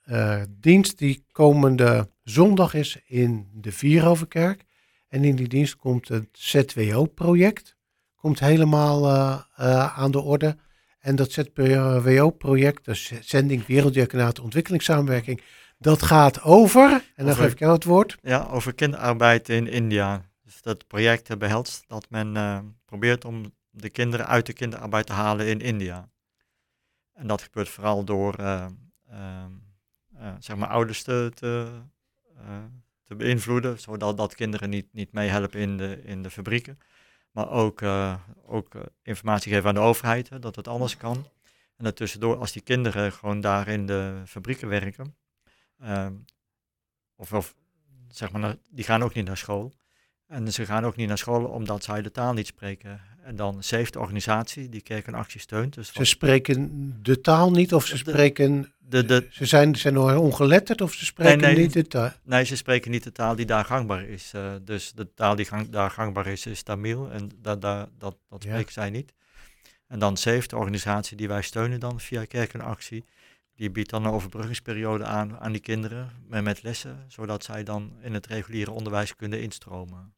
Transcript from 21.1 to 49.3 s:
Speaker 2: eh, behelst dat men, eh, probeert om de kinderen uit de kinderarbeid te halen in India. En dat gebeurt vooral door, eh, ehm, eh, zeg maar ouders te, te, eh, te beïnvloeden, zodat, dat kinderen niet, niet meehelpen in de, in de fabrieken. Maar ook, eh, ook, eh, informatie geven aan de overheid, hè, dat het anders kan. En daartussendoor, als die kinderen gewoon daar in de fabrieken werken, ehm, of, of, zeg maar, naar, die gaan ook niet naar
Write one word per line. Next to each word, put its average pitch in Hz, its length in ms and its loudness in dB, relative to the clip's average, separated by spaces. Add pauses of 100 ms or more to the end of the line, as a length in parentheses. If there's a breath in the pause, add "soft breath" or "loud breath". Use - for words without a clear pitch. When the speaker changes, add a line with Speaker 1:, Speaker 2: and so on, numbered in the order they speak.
Speaker 2:
eh, 110 80 -6
behelst 107 500 -4
dat 107 220 -14
men, 107 280 -6
eh, 101 220 -4 (260)
probeert 120 400 -2
om 113 280 -12 (160)
de 107 200 -16
kinderen 120 380 -4
uit 120 180 0
de 117 80 -12
kinderarbeid 110 520 -6
te - 80 -10
halen 107 340 -2
in 110 140 -2
India. 98 480 -6 (1040)
En 135 140 -14
dat 104 140 -4
gebeurt - 280 -8
vooral 104 340 -4
door, 98 320 -2
eh, 98 300 -6 (440)
ehm, 95 420 -16 (680)
eh, 107 220 -16
zeg 107 160 -14
maar 104 140 -6
ouders 110 340 -2
te, 120 320 -4
te, 120 340 -6 (680)
eh, 104 200 -18 (460)
te 104 120 -18
beïnvloeden, 120 640 -2
zodat, 104 380 -6
dat 104 180 -6
kinderen 107 340 -6
niet, 101 240 -8
niet 101 180 -12
meehelpen 104 480 -4
in 98 180 -6
de, 98 260 -10
in 95 200 -12
de 92 60 -12
fabrieken. 117 480 -8 (540)
Maar 107 180 -6
ook, 110 320 -2
eh, 98 340 -2 (300)
ook, - 300 -10
eh, - 60 -14 (220)
informatie 104 500 -4
geven 101 140 0
aan 101 80 2
de 104 60 0
overheid, 117 480 0
hè, 135 100 -18
dat 117 160 -12
het 107 120 -16
anders 120 300 -6
kan. 120 180 -8 (600)
En 117 60 -14
daartussendoor, 113 540 -4
als 120 140 -8
die 104 100 -14
kinderen 104 500 -2
gewoon 104 300 -6
daar 101 260 -2
in 104 180 -4
de 95 400 -6
fabrieken 113 420 -12
werken, 101 480 -6 (640)
ehm, 98 340 -6 (1040)
of, - 180 -14
of, 101 220 -4 (520)
zeg 101 240 -12
maar, 104 100 -6
naar, 104 140 -4 (140)
die 123 140 -14
gaan 113 200 0
ook 120 100 -4
niet 107 120 -6
naar 95 120 -8